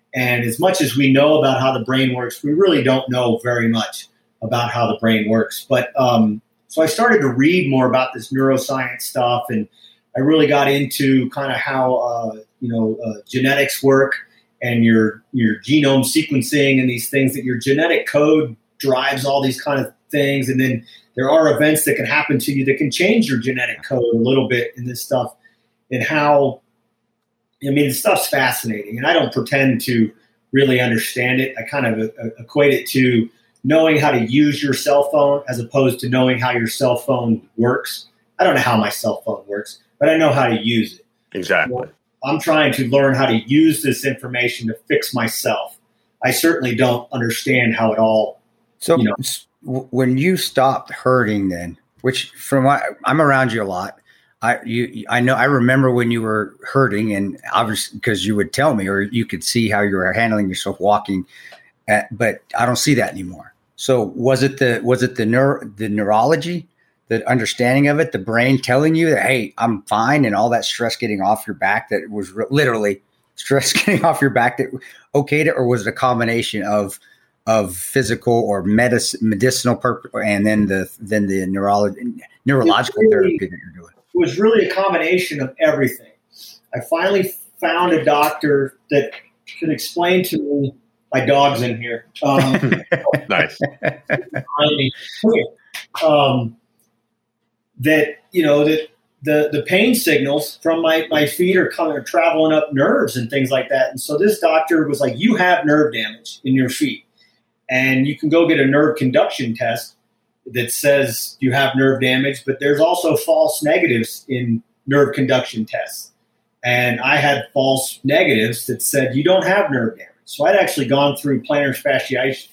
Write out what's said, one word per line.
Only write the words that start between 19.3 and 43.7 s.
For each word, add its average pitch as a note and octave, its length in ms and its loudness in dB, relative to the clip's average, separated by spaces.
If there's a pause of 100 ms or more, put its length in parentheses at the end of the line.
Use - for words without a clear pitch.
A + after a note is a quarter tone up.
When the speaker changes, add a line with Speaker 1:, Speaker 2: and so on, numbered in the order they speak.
Speaker 1:
these C3 180 -2
kind D3 200 -2
of - 120 -6 (180)
things. C#3 380 0
And B2+ 120 0
then B2 240 -2 (300)
there C3 160 0
are D#3+ 240 4
events D3+ 300 2
that C3 120 0
can G#2+ 100 -4
happen C#3+ 340 0
to C#3+ 120 -4
you C3+ 140 0
that C3+ 100 2
can C#3+ 140 -2
change G#3+ 380 2
your C3 100 0
genetic B2 440 -4
code B2 220 -2 (100)
a A#2 40 2
little B2+ 300 2
bit A#2+ 280 -2
in B2 80 -10
this B2 180 -10
stuff, B2 320 -4 (560)
and B2+ 120 -4
how, D3 580 2 (1040)
I C#3 40 0
mean, C#3+ 180 2
the B2+ 60 -4
stuff's F#3 340 0
fascinating, A#2 680 -4
and C3 80 -4
I E3 60 2
don't E3 200 0
pretend C3+ 500 0
to A#2 300 0 (400)
really C3+ 280 4
understand B2 600 -2
it. C3 180 -4
I A2+ 40 -8
kind C3+ 240 -4
of, A2 320 -2
uh, A2+ 200 -10
equate C#3+ 360 2
it B2 160 -4
to B2 380 2 (360)
knowing D#3 340 4
how C#3+ 140 2
to A#2+ 80 2
use C3+ 420 2
your C3 120 0
cell C#3+ 360 2
phone C#3+ 380 2
as A#2+ 100 -6
opposed C3 420 0
to B2 80 -6
knowing B2+ 300 2
how B2 140 -2
your A#2 160 -2
cell B2 280 0
phone A#2 460 -2 (140)
works. B2 500 -2 (320)
I - 60 2
don't E3 100 4
know C#3 60 0
how A#2+ 160 0
my G#2+ 140 0
cell - 320 -6
phone - 240 -8
works, G2+ 320 -10 (200)
but D3+ 100 2
I D#3+ 80 4
know D#3 160 4
how B2+ 140 2
to A2+ 160 0
use A2 380 -2
it. - 60 -20 (260)
Speaker 2:
Exactly. F#2 560 -2 (340)
Speaker 1:
I'm D3 160 -4
trying D3+ 360 2
to C3 140 -2
learn C3+ 260 2
how B2+ 120 0
to A2 100 0 (120)
use D3+ 340 4